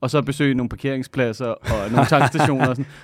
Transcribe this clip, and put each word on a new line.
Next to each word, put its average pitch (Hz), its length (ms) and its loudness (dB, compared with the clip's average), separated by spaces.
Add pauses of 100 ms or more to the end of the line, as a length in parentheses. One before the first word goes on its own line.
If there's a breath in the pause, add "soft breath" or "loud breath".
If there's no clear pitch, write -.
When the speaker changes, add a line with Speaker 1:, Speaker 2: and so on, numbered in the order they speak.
Speaker 1:
og 127 80 -4
så 147 120 2
besøge 139 340 0
nogle 123 140 -2
parkeringspladser 131 760 -4
og 110 460 -4
nogle 131 180 4
Speaker 2:
<laughs> - 0 -
Speaker 1:
tankstationer 143 580 2
og 127 80 -2
sådan. 135 160 -8 (120)